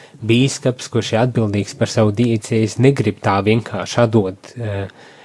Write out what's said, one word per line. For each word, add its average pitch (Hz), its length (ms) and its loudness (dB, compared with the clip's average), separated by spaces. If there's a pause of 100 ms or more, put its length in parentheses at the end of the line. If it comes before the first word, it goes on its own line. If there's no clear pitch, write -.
(180)
bīskaps, 120 720 0
kurš 113 240 -2
ir 113 80 2
atbildīgs 110 540 -2
par 107 120 -2
savu 107 240 2
diecēzi, 113 680 0
negrib 123 400 2
tā 98 200 0
vienkārši 107 600 0
atdot, 107 540 0
eh, 101 320 -6 (380)